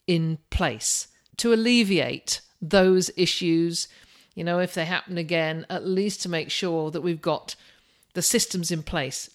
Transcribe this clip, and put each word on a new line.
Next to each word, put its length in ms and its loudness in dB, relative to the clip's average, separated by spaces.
in 320 0
place 600 -2
to 160 2
alleviate 880 2
those 560 4
issues. 720 0
You 100 -8
know, 140 0
if 160 -2
they 120 -4
happen 340 -4
again, 500 -2
at 160 -6
least 380 -2
to 60 -6
make 200 -2
sure 400 -2
that 120 -6
we've 200 -2
got 340 -4
the 100 -4
systems 480 0
in 100 -2
place 540 -6